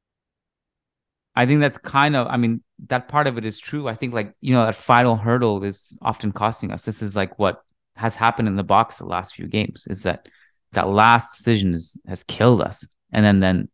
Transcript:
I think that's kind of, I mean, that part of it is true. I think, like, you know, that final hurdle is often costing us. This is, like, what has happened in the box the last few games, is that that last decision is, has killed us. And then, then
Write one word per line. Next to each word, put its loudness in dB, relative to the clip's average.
I 2
think 4
that's 0
kind 0
of, 0
I -4
mean, 0
that -4
part 0
of -4
it -4
is -8
true. -8
I -4
think, -6
like, -6
you 0
know, 4
that 0
final 4
hurdle 0
is -10
often -4
costing -4
us. -10
This -8
is, -6
like, -4
what 0
has -4
happened 0
in -2
the -2
box 2
the -14
last -8
few -14
games, -6
is -8
that -6
that 0
last 4
decision 2
is, -8
has -10
killed 2
us. -8
And 4
then, 6
then 2